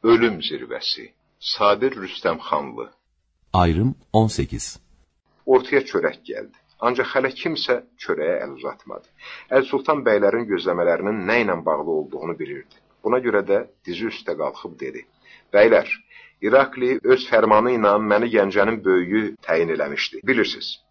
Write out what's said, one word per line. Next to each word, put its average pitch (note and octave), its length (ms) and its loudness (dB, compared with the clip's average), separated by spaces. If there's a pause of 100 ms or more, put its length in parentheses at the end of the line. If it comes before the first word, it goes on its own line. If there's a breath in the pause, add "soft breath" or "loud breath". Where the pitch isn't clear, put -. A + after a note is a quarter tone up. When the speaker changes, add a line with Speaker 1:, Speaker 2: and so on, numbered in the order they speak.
Speaker 1:
Ölüm A2+ 360 4
zirvəsi. B1+ 680 -8 (320)
Sabir G#2 500 0
Rüstəmxanlı. D#2+ 960 -6 (680)
Speaker 2:
Ayrım F#2 420 2 (180)
on A2 140 4
səkkiz. - 520 -8 (680)
Speaker 1:
Ortaya C3 340 4
çörək E2+ 420 -4
gəldi. - 320 -14 (240)
Ancaq A#2+ 320 0
hələ C3 240 0
kimsə - 400 -4 (240)
çörəyə D#2 460 -4
əl C#2 100 -12
uzatmadı. C2 520 -14 (440 loud breath)
Əl C3+ 160 4
Sultan C#3 400 -2
bəylərin G#2 400 2
gözləmələrinin F2 720 -2 (100)
nə A2 160 0
ilə F#2+ 220 -2
bağlı D#2 260 -2
olduğunu D#2+ 480 -6
bilirdi. - 400 -14 (240)
Buna A#2+ 160 0
görə A2 240 0
də G2 140 0 (260)
dizi F2 240 -8
üstə E2+ 320 -8
qalxıb D2+ 400 -8
dedi: - 240 -12 (500 soft breath)
"Bəylər, G#2 360 6 (520 loud breath)
İrakli B2+ 640 2
öz B2+ 240 4
fərmanı A2+ 480 4
ilə G#2 240 4
məni G#2+ 320 2
Gəncənin G2+ 540 2
böyüyü F#2 500 0
təyin E2 400 0
eləmişdi. D2 480 -6
Bilirsiniz. A2+ 460 -2 (220)